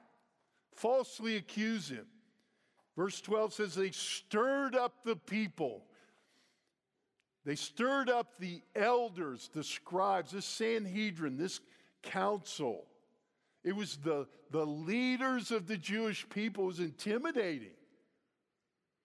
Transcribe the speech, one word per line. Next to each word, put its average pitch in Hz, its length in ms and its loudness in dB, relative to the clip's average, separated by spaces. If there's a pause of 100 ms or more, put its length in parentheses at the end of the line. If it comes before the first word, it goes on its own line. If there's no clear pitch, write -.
(720)
falsely 226 640 2
accuse 208 520 -2
him. 117 160 -8 (920)
Verse 185 240 -2
twelve 214 320 0
says, 208 220 -2
"They 190 160 0
stirred 262 840 0
up 247 280 2
the 226 120 0
people." 160 720 -2 (1600)
They 143 100 0
stirred 262 540 2
up 240 300 2
the 180 240 -6 (120)
elders, 208 800 2
the 156 100 -4
scribes, 185 680 0
this 190 160 -6
Sanhedrin, 202 920 -2
this 175 220 -2 (420)
council. 190 840 -2 (760)
It 185 120 0
was 165 220 -4
the, 143 300 0 (220)
the 156 160 2
leaders 240 840 0
of 202 160 0
the 214 100 -2
Jewish 208 500 -2
people. 208 360 0
It 185 40 2
was 180 120 -2
intimidating. 185 960 0 (1300)